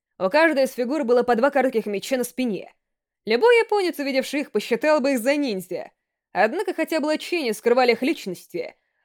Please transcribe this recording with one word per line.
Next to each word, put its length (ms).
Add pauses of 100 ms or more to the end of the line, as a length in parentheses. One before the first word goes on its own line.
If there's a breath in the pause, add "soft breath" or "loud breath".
(180)
У 120
каждой 340
из 80
фигур 320
было 180
по 120
два 160
коротких 360
меча 300
на 80
спине. 480 (520)
Любой 340
японец, 400
увидевший 420
их, 120
посчитал 480
бы 120
их 60
за 180
ниндзя. 540 (420)
Однако, 420
хотя 240
облачения 540
скрывали 400
их 100
личности, 720 (300)